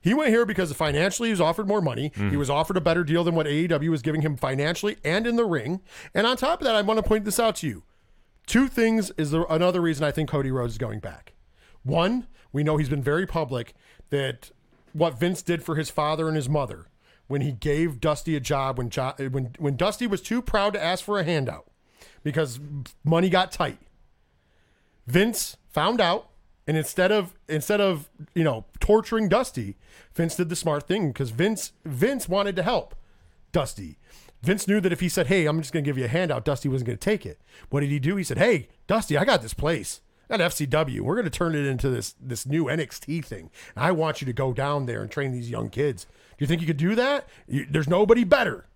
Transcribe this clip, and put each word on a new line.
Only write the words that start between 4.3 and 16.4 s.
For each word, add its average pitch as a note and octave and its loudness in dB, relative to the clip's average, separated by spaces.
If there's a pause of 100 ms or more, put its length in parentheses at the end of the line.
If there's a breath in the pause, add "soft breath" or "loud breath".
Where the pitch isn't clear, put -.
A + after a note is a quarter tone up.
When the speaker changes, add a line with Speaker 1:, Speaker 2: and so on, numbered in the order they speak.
Speaker 1:
financially D3+ -2
and F#3 0
in A#3 0
the A#3 4
ring. E3 -2 (320 loud breath)
And G#3 2
on B3 2
top D#4+ 0
of D4+ -2
that, A3+ 4
I G#3 4
wanna G#3+ 2
point G#3+ 2
this G#3 -2
out A3+ 2
to E3 -4
you. G2 -6 (640)
Two B3+ 4
things A3+ 2
is D3+ 0
the, E3 2
another F3 2
reason D#3+ 0
I C#3+ 2
think D#3 -2
Cody C3+ 0
Rhodes A#2+ -2
is A2 -8
going G#2+ -6
back. - -16 (500 soft breath)
One, F3+ 0 (260 soft breath)
we D3 0
know D3+ 2
he's D3 0
been C#3+ -2
very D#3 0
public C3+ -4 (380 soft breath)
that C3+ -4 (420)
what D3+ 0
Vince F3+ 0
did E3+ -2
for D#3 -4
his D3+ -2
father D#3 -2
and D#3 0
his C3+ -2